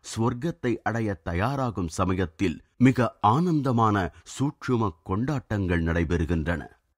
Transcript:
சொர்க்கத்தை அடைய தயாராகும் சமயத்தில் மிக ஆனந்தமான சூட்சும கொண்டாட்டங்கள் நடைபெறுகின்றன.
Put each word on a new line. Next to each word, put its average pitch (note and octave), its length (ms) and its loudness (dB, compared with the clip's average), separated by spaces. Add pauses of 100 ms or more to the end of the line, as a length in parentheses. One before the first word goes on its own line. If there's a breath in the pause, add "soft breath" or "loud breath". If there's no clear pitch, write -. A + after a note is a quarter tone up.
சொர்க்கத்தை A#2+ 800 -4
அடைய G#2+ 420 -4
தயாராகும் G2+ 640 -2
சமயத்தில் F#2 760 -2 (120)
மிக B2 440 4
ஆனந்தமான A#2 920 2 (120 soft breath)
சூட்சும B2 680 -2 (120)
கொண்டாட்டங்கள் G2+ 800 -2
நடைபெறுகின்றன. E2 840 0 (320)